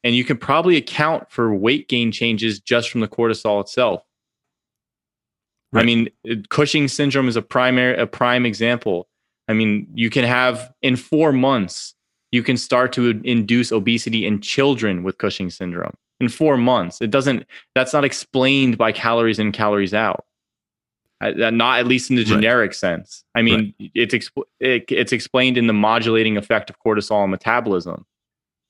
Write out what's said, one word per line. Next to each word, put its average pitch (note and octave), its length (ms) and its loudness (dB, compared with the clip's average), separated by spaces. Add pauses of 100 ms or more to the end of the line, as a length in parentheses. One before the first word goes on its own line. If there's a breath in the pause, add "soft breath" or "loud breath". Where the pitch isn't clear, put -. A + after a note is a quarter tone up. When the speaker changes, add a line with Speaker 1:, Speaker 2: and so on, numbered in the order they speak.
Speaker 1:
And A#2+ 120 0
you B2 80 2
can B2+ 140 -2
probably D#3+ 400 2
account D3+ 540 -2
for A#2 240 0
weight A#2+ 320 0
gain A#2+ 240 0
changes A2+ 480 -2
just A#2+ 320 -2
from A#2 100 -2
the G#2+ 60 -2
cortisol A2 540 -2
itself. A2 420 -2 (1700)
I - 40 4
Speaker 2:
Right. A#2 80 6
Speaker 1:
mean, A#2 240 2 (140)
it, A2 260 -6
Cushing D3 380 2
syndrome C3+ 400 0
is A#2 80 -2
a A2+ 60 0
primary, B2+ 560 2
a A#2 100 0
prime B2 380 0
example. A2+ 600 -2 (400)
I A2+ 60 -2
mean, G#2+ 400 0
you A#2 160 -2
can B2+ 140 0
have, B2 480 0 (100)
in B2+ 140 2
four D3+ 360 0
months, B2+ 640 -2 (360)
you A#2+ 120 0
can B2+ 140 0
start B2+ 360 0
to A#2+ 300 0
induce A#2+ 480 0
obesity A2+ 540 -2
in G#2 160 -2
children A2+ 640 0
with F#2 140 -6
Cushing F#2+ 320 -4
syndrome. F2 460 -10 (260)
In A#2+ 80 0
four D3+ 260 2
months. A#2+ 460 0
It A2+ 100 -4
doesn't, C3+ 340 0 (280 loud breath)
that's B2+ 200 0
not D3 120 2
explained C3 720 2
by A2+ 160 2
calories A2+ 460 0
in, G#2+ 120 0
calories G#2 420 0
out. G#2+ 320 -2 (960)
Uh, G#2+ 100 -2 (120)
uh, A2+ 60 2
not A#2+ 300 2
at B2 80 0
least B2+ 220 0
in C3 60 2
the A#2+ 80 2
Speaker 2:
Right. G#2+ 60 0
Speaker 1:
generic A2 440 2
sense. - 500 -6 (120)
I A#2 60 2
mean, A2 380 0
Speaker 2:
Right. - 160 -16
Speaker 1:
it's A2+ 180 0
expl-, C3 300 -6 (180)
it, B2+ 280 0
it's A2+ 220 0
explained B2+ 460 0
in A#2+ 100 2
the A2+ 60 2
modulating A2 640 2
effect G#2 320 -2
of - 100 -20
cortisol G#2+ 440 0
and F#2+ 80 0
metabolism. G2 720 -2 (640)